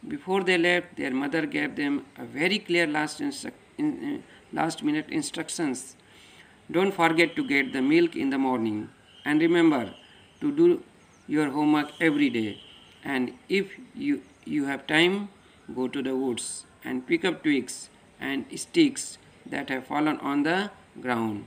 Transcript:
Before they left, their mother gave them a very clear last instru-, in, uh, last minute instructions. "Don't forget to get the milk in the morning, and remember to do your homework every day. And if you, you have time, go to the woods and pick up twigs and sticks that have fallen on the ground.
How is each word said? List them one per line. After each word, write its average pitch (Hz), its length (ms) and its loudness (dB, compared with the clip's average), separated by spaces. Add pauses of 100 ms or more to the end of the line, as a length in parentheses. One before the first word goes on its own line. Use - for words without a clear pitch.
(100)
Before 185 380 -2
they 185 80 4
left, 175 420 2
their 139 240 -4
mother 151 180 -2 (140)
gave 147 240 -2
them 143 180 -2 (200)
a 127 180 -12
very 185 320 0
clear 170 200 2 (100)
last 151 220 -4
instru-, 143 340 -6 (240)
in, 151 120 0 (220)
uh, 143 80 -6 (400)
last 160 300 -4
minute 151 200 -2 (120)
instructions. 147 600 -6 (960)
"Don't 190 220 2
forget 165 400 4
to 147 60 0 (100)
get 139 180 2
the 131 160 -2
milk 165 260 4 (100)
in 135 100 2
the 135 100 0
morning, 113 340 0 (460)
and 151 220 4
remember 165 340 6 (600)
to 147 180 0
do 170 80 10 (720)
your 151 180 2
homework 151 340 4 (200)
every 147 260 4
day. 110 160 -2 (640)
And 127 180 -2 (140)
if - 260 0 (320)
you, 143 140 0 (240)
you 147 260 -2
have 135 220 -6
time, 175 260 6 (640)
go 127 160 0
to 135 140 -2
the 131 120 -2
woods 120 240 -4 (380)
and 127 260 -4
pick 165 220 2
up 156 160 -8
twigs 143 320 -2 (400)
and 135 260 -6 (200)
sticks - 520 2 (380)
that 139 180 -4
have 127 160 -8
fallen 151 320 0 (100)
on 143 180 0
the 185 100 2 (480)
ground. 110 380 -2